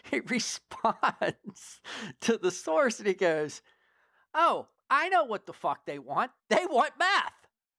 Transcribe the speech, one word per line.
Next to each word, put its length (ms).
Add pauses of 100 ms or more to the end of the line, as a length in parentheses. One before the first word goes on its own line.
(100)
he 100
responds 1600 (400)
to 180
the 120
source, 480
and 100
he 60
goes, 480 (720)
"Oh, 340 (220)
I 180
know 160
what 220
the 80
fuck 320
they 120
want. 320 (200)
They 160
want 320
meth." 340 (460)